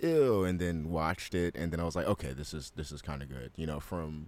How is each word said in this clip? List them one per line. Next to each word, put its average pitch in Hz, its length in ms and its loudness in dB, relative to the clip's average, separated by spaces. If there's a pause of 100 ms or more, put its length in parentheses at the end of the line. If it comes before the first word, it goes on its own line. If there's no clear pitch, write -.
"Ew," 135 420 6
and 90 160 2
then 82 300 0
watched 82 440 0
it, 87 220 2
and 85 160 -2
then 82 80 0
I 85 60 0
was 82 100 -2
like, 90 100 0
"Okay, - 280 0
this 71 200 -8
is, 76 220 -8
this 76 160 -8
is 71 100 -10
kinda 69 240 -8
good," 65 300 -12
you 82 100 -4
know, 76 140 -4
from 78 480 -6